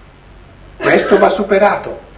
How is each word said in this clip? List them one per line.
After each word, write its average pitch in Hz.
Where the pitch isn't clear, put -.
Questo -
va 196
superato. 196